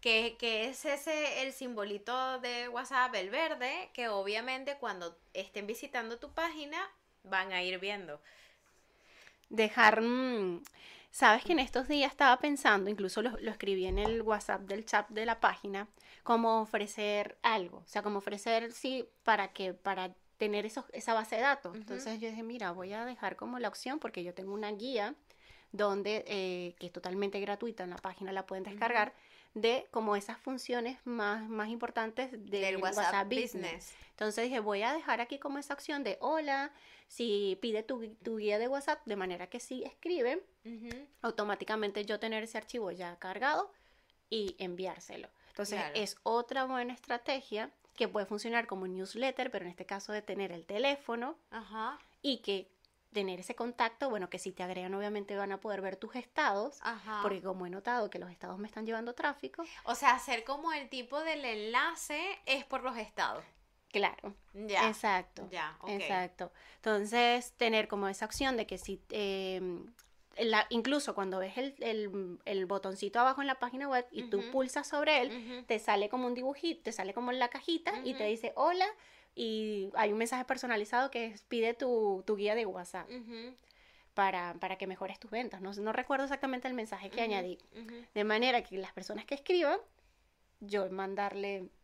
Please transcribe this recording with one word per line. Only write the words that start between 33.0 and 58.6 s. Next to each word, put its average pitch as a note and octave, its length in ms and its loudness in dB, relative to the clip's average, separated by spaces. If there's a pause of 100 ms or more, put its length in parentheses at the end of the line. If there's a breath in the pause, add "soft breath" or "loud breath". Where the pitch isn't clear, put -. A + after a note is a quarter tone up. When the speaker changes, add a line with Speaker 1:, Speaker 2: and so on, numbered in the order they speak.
Speaker 2:
WhatsApp G3 240 4
Speaker 1:
Business. A#3+ 240 0
Speaker 2:
Business. F3+ 420 -8 (160 loud breath)
Entonces G#3+ 340 -2
dije, B3+ 160 0
"Voy G3+ 220 2
a B3 100 4
dejar D4 280 0
aquí A#3+ 180 -4
como C#4 200 -4
esa C#4 160 -4
opción C#4+ 300 -4
de, - 160 0
'Hola, C#4+ 520 0 (360 loud breath)
si G3+ 520 0
pide A3 220 0
tu A#3+ 180 -2
gui-, A3+ 220 -10
tu A3+ 160 -2
guía G#3 200 4
de A#3 100 2
WhatsApp'", C#4 360 0
de G#3 120 -4
manera F#3 320 -4
que A#3+ 120 -10
si B3+ 240 -8
escriben, D4 560 0 (240)
Speaker 1:
Ujú. A#3 420 -12 (160)
Speaker 2:
automáticamente G#3 840 -2
yo G#3 120 -2
tener A3 260 -2
ese A3 140 -10
archivo G#3+ 340 -4
ya F3 260 -8
cargado C4 540 0 (580 soft breath)
y G3+ 280 -2
enviárselo. F3+ 680 -6 (200 soft breath)
Entonces, G3+ 320 -4
Speaker 1:
Claro. D3+ 160 -4
Speaker 2:
es G#3 260 -2
otra A#3+ 420 0
buena B3+ 300 -2
estrategia A#3+ 760 -4 (260)
que A3+ 120 2
puede F#3+ 180 0
funcionar A3+ 400 0
como F#3 220 -4
newsletter, A#3+ 600 -2
pero F#3+ 140 -4
en F3 60 -8
este F3+ 160 -14
caso G3 260 -6
de G#3 100 -4
tener G3 300 -4
el E3+ 120 -10
teléfono B3+ 720 -2 (140)
Speaker 1:
Ajá. A3 480 -6 (240 loud breath)
Speaker 2:
y C4+ 160 0
que G3 320 -4 (420)
tener F#3+ 280 -2
ese A#3 160 -8
contacto, A#3+ 520 0
bueno, G3+ 220 -2
que F#3 80 -8
si F#3 140 -6
te F#3 100 -8
agregan F3+ 320 -4
obviamente G3+ 420 -2
van G3 140 -2
a G3 100 -4
poder G3+ 220 -4
ver F#3+ 140 -4
tus A3 180 -12
estados, B3 680 2
Speaker 1:
Ajá. G#3+ 420 -4
Speaker 2:
porque G3+ 200 0
como F#3 240 -4
he F3 40 -6
notado G#3 380 0
que G3+ 120 -8
los F3 100 -10
estados F#3 280 -10
me G#3 100 -6